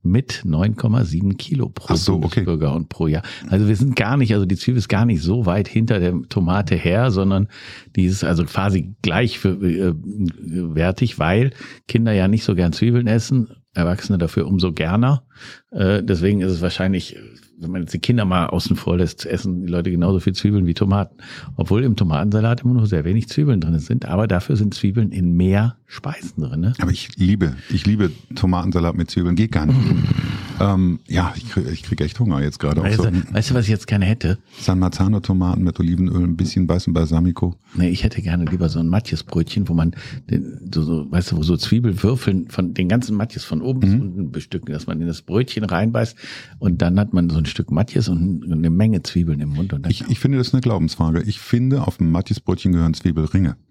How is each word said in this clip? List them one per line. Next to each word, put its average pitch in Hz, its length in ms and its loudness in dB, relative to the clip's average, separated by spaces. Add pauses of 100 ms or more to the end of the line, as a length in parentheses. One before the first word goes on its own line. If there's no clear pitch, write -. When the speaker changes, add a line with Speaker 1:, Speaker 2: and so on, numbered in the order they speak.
Speaker 1:
Mit 107 380 0
neun 95 320 0
Komma 113 280 2
sieben 92 340 -2
Kilo 131 320 -4
pro - 240 -4
Speaker 2:
Ach - 20 2
so, 85 200 0
okay. 82 280 0
Speaker 1:
Bundesbürger 78 300 0
und 80 160 -4
pro 82 160 -2
Jahr. 76 160 0 (260)
Also 104 200 4
wir 107 80 4
sind 123 200 2
gar 120 220 0
nicht, 113 160 4
also 101 100 4
die 90 120 0
Zwiebel 127 200 0
ist 107 140 -2
gar 107 160 4
nicht 90 160 2
so 101 240 0
weit 90 200 2
hinter 110 320 0
der 87 140 2 (160)
Tomate 95 460 0
her, 98 360 2
sondern 98 380 2 (480)
die 92 80 4
ist 95 180 0
also 87 220 2
quasi 95 560 -2
gleich 104 380 0
für, 95 140 0 (100)
äh, 90 320 2 (500)
wertig, 85 720 -2
weil 107 340 2 (360)
Kinder 113 240 2
ja 95 160 2
nicht 110 160 2
so 101 100 2
gern 85 200 2
Zwiebeln 120 320 2
essen, 113 420 2 (240)
Erwachsene 90 460 0
dafür 82 280 0
umso 90 260 0
gerner. 113 520 0 (460)
Äh, 101 320 0
deswegen 98 400 2
ist 92 100 0
es 82 80 -2
wahrscheinlich, 92 560 -2 (420)
wenn 82 140 -8
man 90 100 -6
jetzt 82 120 -8
die 85 40 -6
Kinder 120 260 2
mal 90 240 2
außen - 280 0
vor 87 220 -2
lässt, - 280 -2
essen 90 360 -4
die 92 100 -6
Leute 87 180 0
genauso 87 300 2
viel 92 120 -2
Zwiebeln 101 340 2
wie 85 80 0
Tomaten. 98 420 0 (400)
Obwohl 110 260 2
im 120 140 2
Tomatensalat 104 680 2
immer 123 120 2
nur 110 120 2
sehr 85 180 0
wenig 101 240 0
Zwiebeln 143 320 2
drin 80 200 0
sind, 64 260 -2
aber 101 220 0
dafür 90 280 0
sind 101 180 0
Zwiebeln 104 360 0
in 87 260 0
mehr 101 400 2 (100)
Speisen - 560 -10
drin, 69 180 -4
ne? 104 200 0
Speaker 2:
Aber 85 120 0
ich - 240 -6
liebe, 92 380 2 (160)
ich 90 160 -2
liebe 101 240 2 (260)
Tomatensalat 87 600 0
mit - 140 -2
Zwiebeln, 87 240 0
geht 107 180 2
gar 76 140 0
nicht. 67 120 4
Speaker 1:
<laughs> - 60 2 (760)
Speaker 2:
Ähm, 95 480 2
ja, 92 280 -2
ich 117 140 -12
krieg, 69 220 -2
ich 82 100 -8
krieg - 180 -4
echt - 200 -2
Hunger 87 200 2
jetzt 73 200 -4
gerade. 73 200 2
Auch 92 40 0
Speaker 1:
Weißt 104 180 2
Speaker 2:
so 101 80 2
Speaker 1:
du, 87 240 0
weißt 107 160 0
du, 127 40 2
was 120 100 2
ich 101 60 0
jetzt 107 180 0
gerne 101 160 2
hätte? 95 340 0 (220)
Speaker 2:
San 92 180 2
Marzano-Tomaten 92 840 2
mit 85 160 0
Olivenöl, 87 420 2
ein 85 140 0
bisschen 90 320 0
weißem 87 240 0
Balsamico. 82 640 2 (180)
Speaker 1:
Nee, 87 140 2
ich 92 160 -2
hätte - 180 -2
gerne 87 220 -2
lieber 87 240 0
so 80 100 -2
ein 82 80 0
Matjes-Brötchen, 87 840 -2
wo 85 60 0
man 82 220 2 (340)
den, - 420 -4
so, 80 120 0
so, 76 260 -4
weißt 90 220 0
du, 85 60 0
wo 76 40 -2
so 85 140 2
Zwiebelwürfeln 104 920 0
von 90 220 -4
den 92 160 0
ganzen 110 280 0
Matjes 107 260 -6
von - 200 -6
oben 127 180 -2
bis 98 140 4
Speaker 2:
Mhm. 127 60 4
Speaker 1:
unten 92 300 -6
bestücken, 78 420 -8
dass 73 140 -8
man 82 140 -4
in 85 80 -2
das 80 140 -6
Brötchen 110 420 -2
reinbeißt 110 520 0 (440)
und 87 220 0
dann 90 180 4
hat 101 120 -2
man 85 180 2
so 78 80 0
ein 76 80 0
Stück - 260 -6
Matjes 95 360 0
und 87 400 -2
eine 82 220 0
Menge 98 320 2
Zwiebeln 82 380 -2
im 73 80 -4
Mund. 78 240 -4
Und 139 140 -6
dann 82 40 -2
Speaker 2:
Ich, - 180 -4
ich 120 120 -2
finde, 135 180 2
das 127 100 0
ist - 60 0
eine 127 60 2
Glaubensfrage. 87 600 0
Ich 104 180 -4
finde, 127 440 0
auf - 120 -4
dem 82 160 2
Matjes-Brötchen - 580 -2
gehören 82 240 2
Zwiebelringe. 80 600 0 (140)